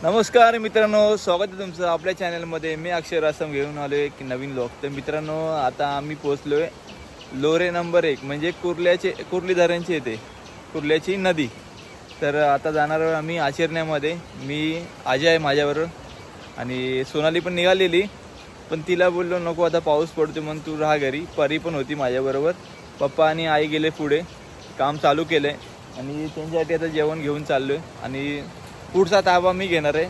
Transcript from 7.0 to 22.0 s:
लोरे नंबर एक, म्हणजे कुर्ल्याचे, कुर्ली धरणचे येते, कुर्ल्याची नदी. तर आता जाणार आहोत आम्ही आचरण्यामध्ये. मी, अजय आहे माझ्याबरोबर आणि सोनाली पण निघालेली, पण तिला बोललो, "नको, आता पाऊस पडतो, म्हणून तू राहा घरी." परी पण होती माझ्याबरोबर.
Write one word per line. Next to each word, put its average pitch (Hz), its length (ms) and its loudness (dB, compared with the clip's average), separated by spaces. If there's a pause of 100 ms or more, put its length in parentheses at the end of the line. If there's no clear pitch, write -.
लोरे 156 360 2
नंबर 175 340 2
एक, 143 200 0
म्हणजे 147 280 -2
कुर्ल्याचे, 175 580 2
कुर्ली 185 440 -2
धरणचे 175 400 2
येते, 123 220 -2 (580)
कुर्ल्याची 156 420 0
नदी. 180 320 2 (760)
तर 143 140 0
आता 147 360 4
जाणार 156 300 2
आहोत 160 140 2
आम्ही 160 220 -4
आचरण्यामध्ये. 156 800 0 (200)
मी, 151 500 -4 (200)
अजय 131 220 2
आहे 165 100 6
माझ्याबरोबर 147 500 2 (720)
आणि 127 480 -2
सोनाली 160 340 0
पण 175 140 -4
निघालेली, 180 480 4 (720)
पण 160 160 -4
तिला 180 220 4
बोललो, 180 300 -2
"नको, 170 240 -2
आता 165 160 2
पाऊस 156 300 2
पडतो, 156 320 0
म्हणून 151 240 -6
तू 156 140 -6
राहा 151 180 2
घरी." 139 240 0 (160)
परी 151 200 2
पण 160 180 -4
होती 139 200 -4
माझ्याबरोबर. 135 560 0 (480)